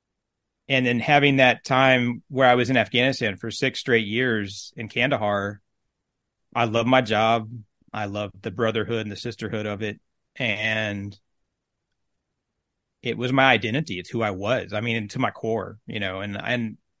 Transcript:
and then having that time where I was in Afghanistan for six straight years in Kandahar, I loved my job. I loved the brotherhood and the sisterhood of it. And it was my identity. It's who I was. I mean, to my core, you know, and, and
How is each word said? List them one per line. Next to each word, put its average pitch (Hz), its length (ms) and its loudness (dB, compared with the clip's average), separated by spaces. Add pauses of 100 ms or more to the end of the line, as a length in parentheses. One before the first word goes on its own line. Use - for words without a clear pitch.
(680)
and 131 160 4
then 123 160 2
having 143 360 4
that 127 280 4
time 127 640 4
where 131 220 4
I 123 60 8
was 123 160 2
in 131 40 2
Afghanistan 120 640 0
for 113 140 -8
six - 280 -2
straight 113 280 2
years 107 680 -4
in 113 140 -10
Kandahar, 104 720 -2 (920)
I 120 100 2
loved 113 240 0
my 131 120 6
job. 110 500 2 (420)
I 107 120 -6
loved 101 360 -8
the - 80 -8
brotherhood 110 540 -2
and 107 80 -8
the 98 40 -8
sisterhood 107 520 -6
of 104 160 -6
it. 104 180 -6 (340)
And 104 840 -4 (1900)
it 117 120 -4
was 123 160 -4
my 135 200 6
identity. 113 480 -2
It's 90 100 -12
who 113 140 -2
I 104 80 0
was. 98 420 -2
I 107 80 -2
mean, 113 280 -4
to - 100 -6
my 117 100 0
core, 110 560 -6
you - 140 -8
know, 95 220 -6
and, 101 140 -8
and 113 420 -4 (220)